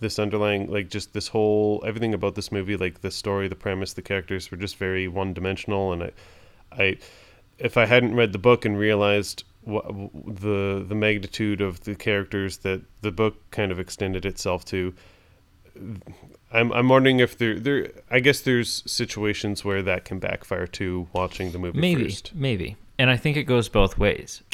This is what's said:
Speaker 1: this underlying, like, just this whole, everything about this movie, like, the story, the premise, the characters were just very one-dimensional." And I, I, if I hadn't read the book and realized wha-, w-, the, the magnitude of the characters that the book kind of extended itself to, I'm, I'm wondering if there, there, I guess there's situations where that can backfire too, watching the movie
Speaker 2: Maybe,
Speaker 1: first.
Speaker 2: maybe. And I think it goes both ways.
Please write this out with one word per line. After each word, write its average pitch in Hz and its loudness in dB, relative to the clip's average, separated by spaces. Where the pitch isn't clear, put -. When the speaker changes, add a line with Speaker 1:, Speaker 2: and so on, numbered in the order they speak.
Speaker 1:
this 107 -4
underlying, 104 0
like, 101 -4
just - -8
this - -6
whole, 107 2
everything 110 -2
about 98 -2
this 101 -8
movie, 98 -2
like, 90 -4
the 95 -4
story, 98 -4
the 92 -8
premise, 95 -4
the - -12
characters 95 -6
were 92 -10
just 95 -8
very 92 -2
one-dimensional." 95 -2
And 85 -4
I, - -8
I, 95 2
if - -4
I 117 6
hadn't 120 4
read 117 4
the 104 -4
book 120 6
and 104 0
realized 101 2
wha-, 107 -2
w-, 98 -10
the, 98 -2
the 104 -4
magnitude 107 0
of 95 -2
the 104 -6
characters 98 -2
that 95 -4
the 107 -2
book 107 0
kind 101 -2
of 90 -6
extended 92 -4
itself 90 -4
to, 92 -4
I'm, 117 4
I'm 123 4
wondering 131 8
if - 2
there, 113 0
there, 127 0
I 127 4
guess 135 4
there's 120 0
situations 104 -2
where 98 0
that 92 0
can 95 -6
backfire 92 -4
too, 90 -4
watching 90 -2
the 90 -6
movie 90 -2
Speaker 2:
Maybe, 170 2
Speaker 1:
first. - -8
Speaker 2:
maybe. 127 -4
And 127 4
I 123 4
think 147 0
it 147 0
goes 120 2
both 101 4
ways. - 0